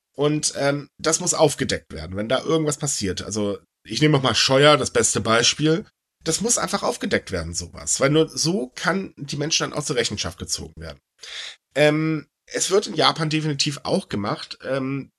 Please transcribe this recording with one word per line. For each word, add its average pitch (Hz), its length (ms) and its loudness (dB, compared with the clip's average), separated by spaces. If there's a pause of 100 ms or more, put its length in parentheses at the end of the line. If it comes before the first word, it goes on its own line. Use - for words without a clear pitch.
(160)
Und, 151 400 2
ähm, 143 320 0 (100)
das 156 220 0
muss 131 140 -2
aufgedeckt 135 580 0
werden, 80 240 -10
wenn 107 120 -4
da 127 140 0
irgendwas 151 360 0
passiert. 101 440 -4
Also, 101 360 -4 (280)
ich 110 160 -2
nehme 151 100 6
nochmal 131 220 2
Scheuer, 143 420 6
das 131 140 0
beste 117 320 2
Beispiel. 131 640 2 (360)
Das 160 200 -2
muss 233 160 2
einfach 190 240 -4
aufgedeckt - 500 -2
werden, 85 220 -4
sowas. - 440 -4
Weil 139 120 4
nur 156 180 4
so 185 460 -2
kann 185 420 -2
die 143 200 -10
Menschen 147 340 -2
dann - 80 -14
auch 143 60 -4
zur 139 120 -2
Rechenschaft 104 420 -2
gezogen 82 380 -8
werden. 78 220 -14 (760)
Ähm, 151 520 2 (180)
es 135 260 -4
wird 208 180 2
in 196 60 -8
Japan 147 360 2
definitiv 151 540 -2
auch 165 260 -2
gemacht, 107 540 -6
ähm, 135 540 -4